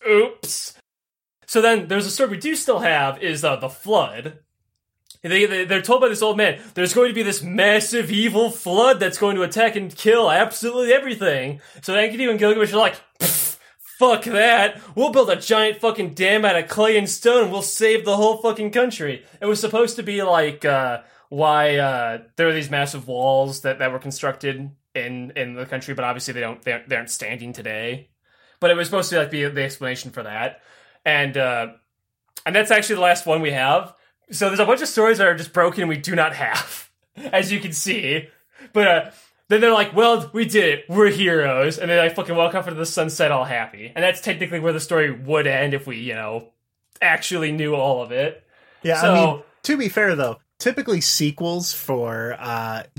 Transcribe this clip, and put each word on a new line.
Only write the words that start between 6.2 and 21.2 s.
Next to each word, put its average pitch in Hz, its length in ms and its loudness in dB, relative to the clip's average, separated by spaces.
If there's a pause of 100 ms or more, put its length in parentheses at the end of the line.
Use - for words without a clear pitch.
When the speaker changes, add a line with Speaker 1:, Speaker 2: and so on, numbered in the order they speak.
Speaker 1:
old 214 140 0
man, 190 240 0 (140)
"There's 180 200 -2
going 247 140 4
to 220 60 -4
be 226 80 -2
this 196 200 -4
massive 208 680 2
evil 214 400 0
flood 226 480 2
that's 180 200 -2
going 202 180 0
to 190 60 0
attack 220 340 0
and 190 180 -8
kill 220 360 4
absolutely 233 640 0
everything." 180 680 0 (220)
So 190 120 -4
Enkidu 220 360 0
and 214 100 0
Gilgamesh 208 320 2
are 202 60 2
like, 214 220 2 (200)
"Pfft, - 380 -2 (400)
fuck 240 260 4
that. 220 560 2 (160)
We'll 254 160 2
build 240 180 4
a 175 60 2
giant 214 440 0
fucking 214 340 -2
dam 196 300 2
out 190 120 4
of 165 100 -2
clay 214 320 2
and 202 100 -2
stone 233 360 4
and 180 80 -4
we'll 196 100 -4
save 220 420 0
the 202 120 2
whole 214 220 2
fucking 214 340 -2
country." 226 520 -2 (160)
It 202 60 -6
was 208 140 0
supposed 220 360 0
to 233 60 -10
be 202 200 -4
like, 160 420 0
uh, 131 380 0 (260)